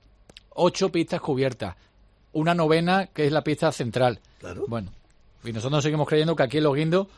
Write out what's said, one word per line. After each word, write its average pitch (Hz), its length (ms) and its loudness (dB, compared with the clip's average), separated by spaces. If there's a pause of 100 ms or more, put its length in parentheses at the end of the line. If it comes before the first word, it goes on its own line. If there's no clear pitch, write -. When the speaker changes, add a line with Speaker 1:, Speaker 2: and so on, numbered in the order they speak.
(500)
Speaker 1:
Ocho 175 400 0
pistas 165 320 -2
cubiertas. 127 520 -2 (580)
Una 160 220 0
novena, 170 520 2
que 151 200 -2
es 143 60 2
la 151 100 2
pista 151 300 0
central. 123 480 0 (200)
Speaker 2:
Claro. 90 280 -10
Speaker 1:
Bueno, 110 240 -8 (520)
y 117 80 -8
nosotros 131 300 0
seguimos 151 240 0
creyendo 156 300 2
que 147 60 2
aquí 131 160 0
en 160 60 2
Los 143 100 2
Guindos 160 320 0 (120)